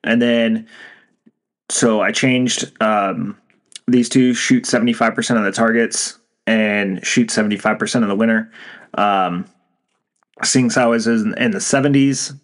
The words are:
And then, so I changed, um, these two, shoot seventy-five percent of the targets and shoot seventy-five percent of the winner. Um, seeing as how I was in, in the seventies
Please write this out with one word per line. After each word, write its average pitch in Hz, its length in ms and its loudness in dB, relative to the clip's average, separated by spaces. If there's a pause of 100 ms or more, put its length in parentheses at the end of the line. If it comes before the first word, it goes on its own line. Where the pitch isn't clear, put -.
And 117 160 2
then, 117 480 0 (1000)
so 113 300 0
I 98 120 0
changed, 127 580 0 (120)
um, 101 540 -2 (520)
these 123 220 2
two, 127 240 4
shoot 120 320 0
seventy-five 117 480 0
percent 120 240 -2
of 107 80 0
the 95 60 -2
targets 113 680 -2 (280)
and 104 580 0
shoot 120 260 0
seventy-five 107 480 -2
percent 113 260 0
of 104 40 -2
the 101 60 0
winner. 110 380 0 (420)
Um, 92 520 0 (960)
seeing 127 240 0
as 113 80 -2
how 127 120 4
I - 0 -
was 117 200 0
in, 110 320 0
in 113 140 0
the 98 80 -4
seventies 139 720 0 (120)